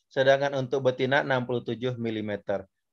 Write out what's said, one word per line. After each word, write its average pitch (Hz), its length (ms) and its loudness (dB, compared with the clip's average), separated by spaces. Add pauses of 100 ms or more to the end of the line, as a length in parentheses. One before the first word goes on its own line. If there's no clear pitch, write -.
sedangkan 135 480 2
untuk 131 320 0
betina 131 340 2
enam 135 220 0
puluh 120 180 -4
tujuh 120 380 -4
milimeter. 107 640 -4 (300)